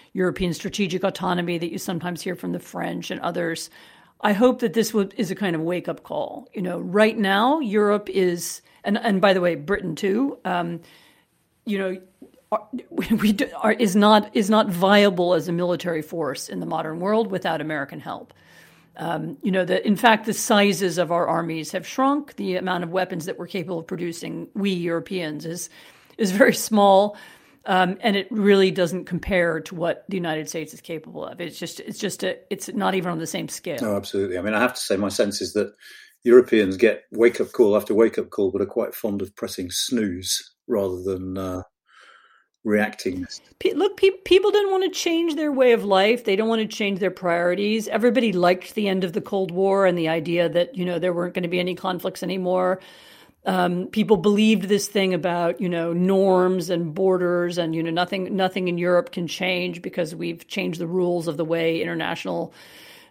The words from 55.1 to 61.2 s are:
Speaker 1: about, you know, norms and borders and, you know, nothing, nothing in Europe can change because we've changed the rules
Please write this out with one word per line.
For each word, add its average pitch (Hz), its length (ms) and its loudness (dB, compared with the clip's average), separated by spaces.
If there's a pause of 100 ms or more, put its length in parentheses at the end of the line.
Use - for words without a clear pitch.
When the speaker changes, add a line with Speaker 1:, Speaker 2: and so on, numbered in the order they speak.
Speaker 1:
about, 175 440 0
you 180 100 -2
know, 170 220 -2
norms 185 760 4
and 170 240 -2
borders 175 640 2
and, 165 160 -2
you 165 80 -2
know, 165 80 -4
nothing, 180 460 -2
nothing 185 320 0
in 175 100 0
Europe 175 340 2
can 175 140 -6
change 180 560 -4
because 175 320 -6
we've 170 340 -8
changed 180 320 -4
the 175 60 -6
rules 175 420 -2